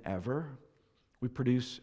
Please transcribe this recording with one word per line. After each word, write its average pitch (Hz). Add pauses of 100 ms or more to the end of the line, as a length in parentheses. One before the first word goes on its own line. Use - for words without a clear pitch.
ever. 131 (640)
We 127
produce 127